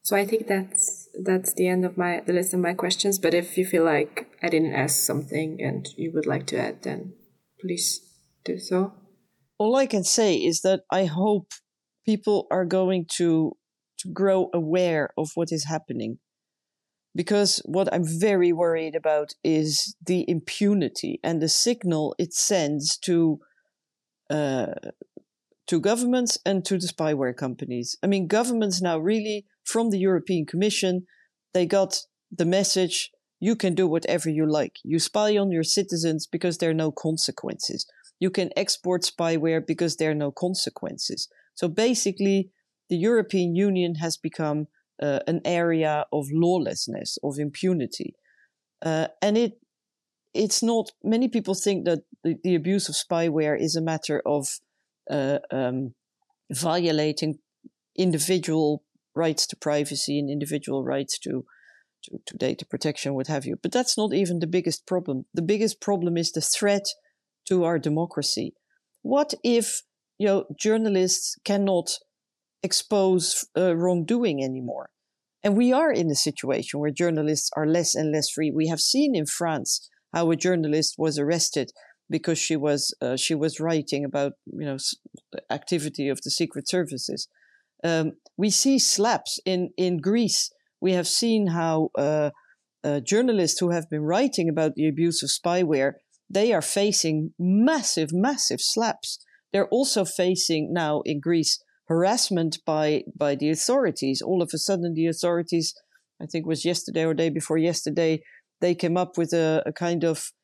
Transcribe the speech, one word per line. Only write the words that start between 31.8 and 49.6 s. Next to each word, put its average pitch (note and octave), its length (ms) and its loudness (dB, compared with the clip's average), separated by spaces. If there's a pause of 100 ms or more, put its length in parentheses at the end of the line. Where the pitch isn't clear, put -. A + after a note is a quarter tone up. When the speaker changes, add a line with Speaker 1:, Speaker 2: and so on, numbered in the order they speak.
Speaker 2:
the E3+ 140 -2
message, F#3 680 0 (280)
"You A3 160 2
can F#3 200 0
do F#3 120 4
whatever E3 420 0
you D#3 160 2
like. D3+ 280 0 (100)
You D#3+ 160 0
spy G#3+ 380 2
on G3 140 2
your E3 120 2
citizens E3 640 0
because F3 300 -2
there E3 140 0
are - 20 2
no D#3+ 180 0
consequences. - 920 -6 (340)
You F#3 100 0
can F3+ 280 -2
export F3+ 460 -2
spyware D#3+ 640 0
because E3 300 -2
there D#3 160 0
are D3+ 40 0
no D3 160 -2
consequences." - 960 -6 (240)
So F3+ 160 -2
basically, G3 800 0 (400)
the E3+ 80 0
European F#3+ 580 2
Union F3+ 400 2
has D#3+ 220 -4
become, D3+ 500 -4 (360)
uh, C#3+ 240 0
an E3 160 0
area E3 720 2
of D3 180 -2
lawlessness, E3 880 0
of C#3+ 160 -4
impunity. D3 800 -4 (640)
Uh, D#3+ 260 0 (140)
and G#3 160 2
it, A#3 220 0 (760)